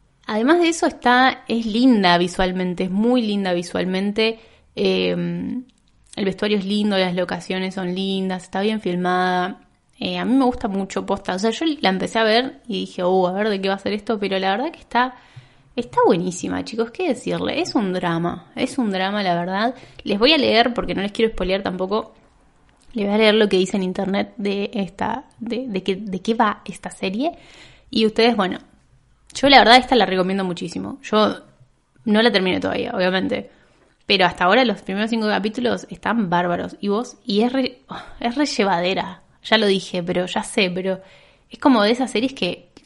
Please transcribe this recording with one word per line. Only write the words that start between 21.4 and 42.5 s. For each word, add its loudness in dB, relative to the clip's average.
tampoco. -4
Les -2
voy 0
a 4
leer 6
lo 4
que 2
dice 0
en 0
internet -2
de -4
esta, -4
de, -6
de -6
qué, -2
de -8
qué -2
va 0
esta -12
serie. -4
Y 2
ustedes, 2
bueno, -2
yo 2
la 10
verdad 8
esta 4
la 4
recomiendo 0
muchísimo. -8
Yo 2
no 4
la 4
terminé 0
todavía, -4
obviamente. -2
Pero 4
hasta 2
ahora 6
los -2
primeros -4
cinco -2
capítulos -2
están -2
bárbaros. -2
Y -4
vos, -4
y 0
es 2
re, -2
es -4
re 2
llevadera. -2
Ya 2
lo 2
dije, 0
pero -2
ya -6
sé, 0
pero -4
es -18
como 6
de 4
esas -2
series -2
que -6